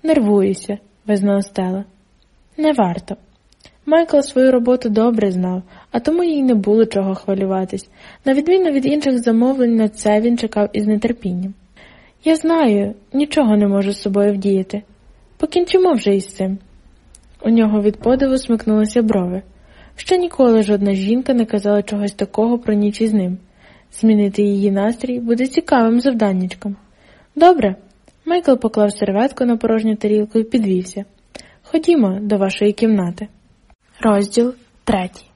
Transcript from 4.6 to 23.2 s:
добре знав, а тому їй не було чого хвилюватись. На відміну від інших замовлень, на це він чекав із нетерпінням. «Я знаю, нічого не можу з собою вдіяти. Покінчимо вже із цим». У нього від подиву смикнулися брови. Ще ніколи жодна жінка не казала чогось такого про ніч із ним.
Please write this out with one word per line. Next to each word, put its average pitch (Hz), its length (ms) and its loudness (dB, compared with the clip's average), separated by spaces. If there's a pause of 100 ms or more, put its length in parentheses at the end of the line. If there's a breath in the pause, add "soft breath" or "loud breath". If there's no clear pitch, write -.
добре 220 420 2
знав, 185 320 -4 (280 loud breath)
а 240 100 -4
тому 330 240 -2
їй 302 180 -2
не 254 120 2
було 214 320 2
чого 196 280 -4
хвилюватись. 190 760 -4 (340 loud breath)
На 269 100 2
відміну 339 360 2
від 269 160 0
інших 277 320 0
замовлень, 240 580 0
на 220 120 2
це 208 320 0
він 240 180 0
чекав 214 340 -2
із 214 140 -2
нетерпінням. 208 680 -4 (720 soft breath)
«Я 320 120 4
знаю, 240 580 0 (180)
нічого 277 440 0
не 208 120 2
можу 196 240 0
з 202 80 -10
собою 202 320 0
вдіяти. 196 500 -2 (540)
Покінчимо 359 560 0
вже 208 240 0
із 190 100 -4
цим». 190 320 -6 (880)
У 220 60 2
нього 214 320 4
від 208 140 0
подиву 262 420 0
смикнулися 214 640 0
брови. 190 400 -2 (540 soft breath)
Ще - 220 0
ніколи 254 440 2
жодна 202 320 0
жінка 233 400 -2
не 233 100 2
казала 208 380 0
чогось 202 300 -4
такого 226 460 -2
про 226 160 -2
ніч 208 260 -2
із 226 120 0
ним. 185 260 -2 (540 soft breath)